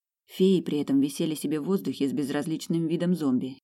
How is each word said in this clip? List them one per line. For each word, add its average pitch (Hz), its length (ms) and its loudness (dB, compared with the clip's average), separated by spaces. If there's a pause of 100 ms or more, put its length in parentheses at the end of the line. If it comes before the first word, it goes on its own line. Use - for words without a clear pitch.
(260)
Феи 185 360 4
при - 180 -2
этом 139 200 2
висели 151 360 0
себе 147 240 -4
в 139 60 -8
воздухе 139 420 -2
с 127 60 -2
безразличным 147 720 -2
видом 175 280 0
зомби 131 480 0